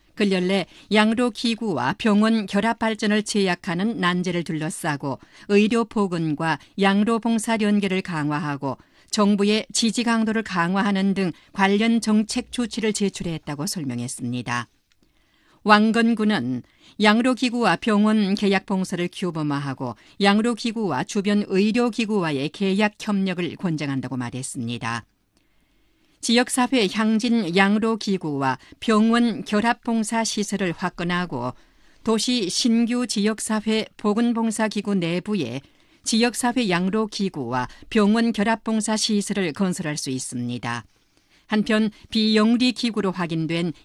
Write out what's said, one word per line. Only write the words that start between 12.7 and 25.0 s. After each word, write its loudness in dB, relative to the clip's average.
제출했다고 -4
설명했습니다. -6
왕건군은 2
양로 4
기구와 0
병원 2
계약 0
봉사를 -2
규범화하고 -4
양로 4
기구와 -2
주변 -2
의료 2
기구와의 -2
계약 0
협력을 -2
권장한다고 -4
말했습니다. -6